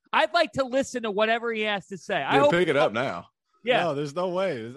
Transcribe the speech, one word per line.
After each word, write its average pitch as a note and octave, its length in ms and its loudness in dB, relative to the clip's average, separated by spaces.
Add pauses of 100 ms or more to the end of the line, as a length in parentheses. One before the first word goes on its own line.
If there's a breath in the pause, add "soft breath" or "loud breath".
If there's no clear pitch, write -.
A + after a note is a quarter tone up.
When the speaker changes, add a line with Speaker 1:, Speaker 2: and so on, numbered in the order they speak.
(120)
Speaker 1:
I'd D#4 200 2
like E4 200 2
to C4+ 120 -2
listen B3+ 380 -2
to A3 80 -6
whatever A3 420 0
he A3 100 -4
has G#3 260 -4
to G3 100 -12
say. E3+ 240 -2
I C#3+ 100 -2
Speaker 2:
Dude, C4 100 6
Speaker 1:
hope D4 100 6
Speaker 2:
pick F3 160 4
it C#3 80 2
up C#3+ 160 2
now. G#2+ 360 -4 (340)
Speaker 1:
Yeah. A3+ 200 2
Speaker 3:
No, D#3+ 120 0
there's C#3+ 200 -6
no F3+ 140 -2
way. E3+ 480 -4